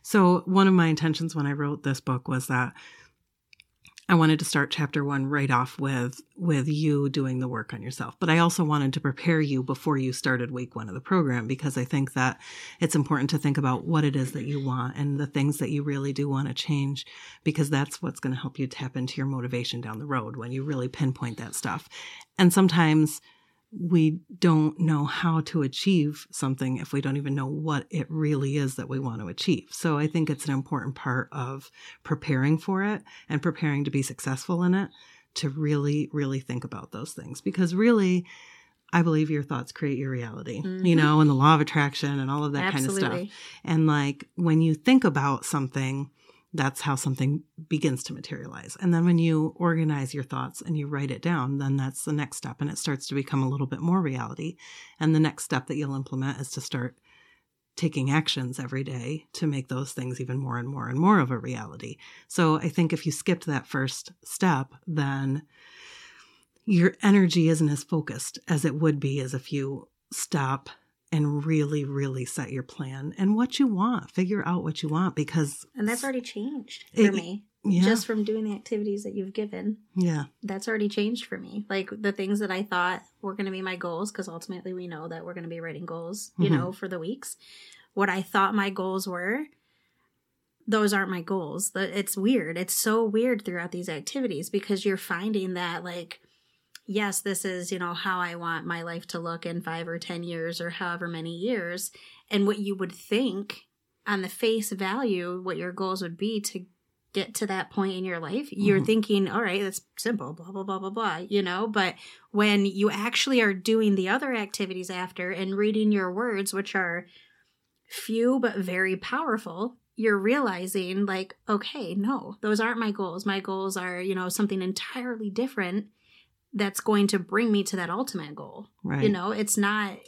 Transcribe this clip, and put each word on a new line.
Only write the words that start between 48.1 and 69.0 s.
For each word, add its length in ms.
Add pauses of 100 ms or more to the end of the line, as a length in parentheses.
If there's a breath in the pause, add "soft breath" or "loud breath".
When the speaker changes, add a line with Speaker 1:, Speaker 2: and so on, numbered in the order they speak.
Speaker 1:
materialize. 680
And 140
then 140
when 100
you 400
organize 560
your 100
thoughts 380
and 160
you 100
write 240
it 120
down, 340
then 220
that's 260
the 80
next 240
step. 240
And 80
it 80
starts 300
to 80
become 280
a 60
little 180
bit 140
more 220
reality. 540 (440 loud breath)
And 140
the 40
next 260
step 240
that 80
you'll 180
implement 480
is 80
to 100
start 380 (760 soft breath)
taking 360
actions 500
every 240
day 480
to 140
make 220
those 260
things 260
even 160
more 220
and 100
more 220
and 80
more 220
of 100
a 80
reality. 580 (320 loud breath)
So 300
I 100
think 240
if 140
you 60
skipped 340
that 200
first 460 (100)
step, 520 (120)
then 580 (1200 loud breath)
your 360
energy 460
isn't 220
as 120
focused 640
as 200
it 80
would 260